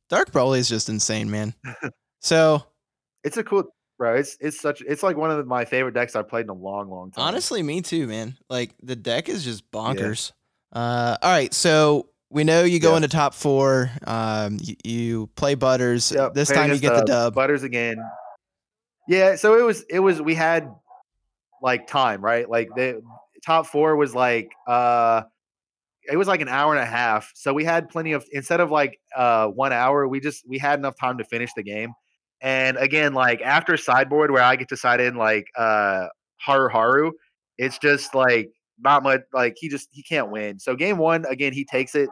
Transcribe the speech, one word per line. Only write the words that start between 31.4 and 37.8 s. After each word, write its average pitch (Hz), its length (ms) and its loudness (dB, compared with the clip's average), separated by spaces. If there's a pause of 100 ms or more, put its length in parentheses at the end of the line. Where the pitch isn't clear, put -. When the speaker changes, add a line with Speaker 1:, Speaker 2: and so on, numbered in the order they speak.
Speaker 2:
the 104 80 -8
game. 107 280 -8 (500)
And 131 340 -2
again, 139 380 0
like, 123 260 2
after 151 380 0
sideboard 139 520 2
where 131 120 4
I 127 140 6
get 127 120 -10
to 131 80 -8
side 123 240 2
in, 123 140 0
like, 110 320 0 (100)
uh, 101 520 0 (300)
Haru 135 300 2
Haru, 127 440 2 (440)
it's 127 220 -6
just, 143 360 0